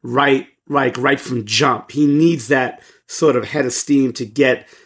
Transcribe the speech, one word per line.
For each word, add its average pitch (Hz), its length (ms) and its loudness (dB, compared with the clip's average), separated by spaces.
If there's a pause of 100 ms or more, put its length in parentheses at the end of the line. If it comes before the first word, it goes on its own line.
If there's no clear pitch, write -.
right, 135 440 0 (220)
like, 135 300 0
right 139 220 0
from 120 240 -6
jump. 113 480 -2
He 147 140 2
needs 147 420 2
that 131 340 0 (240)
sort 143 300 0
of 110 80 -2
head 139 220 -2
of 120 60 -4
steam 135 420 0
to 127 120 -8
get 127 420 0 (180)